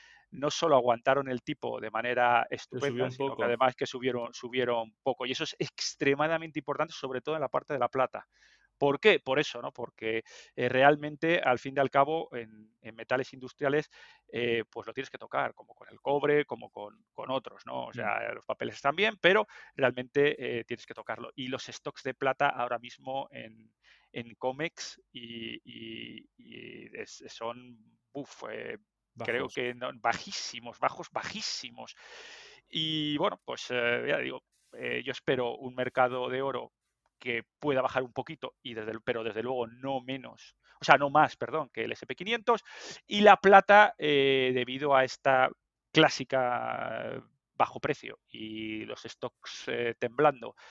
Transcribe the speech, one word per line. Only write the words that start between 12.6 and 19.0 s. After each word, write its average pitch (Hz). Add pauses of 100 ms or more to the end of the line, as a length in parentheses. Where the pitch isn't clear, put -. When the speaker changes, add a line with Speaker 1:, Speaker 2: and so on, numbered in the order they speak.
Speaker 1:
en 113
metales 127
industriales, 135 (420)
eh, 117
pues 110
lo 113
tienes 131
que -
tocar, 127
como 113
con -
el -
cobre, 147
como 117
con, 104 (200)
con 120
otros, 113
¿no? 127
O 120
Speaker 2:
Mm. 113
Speaker 1:
sea, 110
los 110
papeles 117
están 139
bien, 208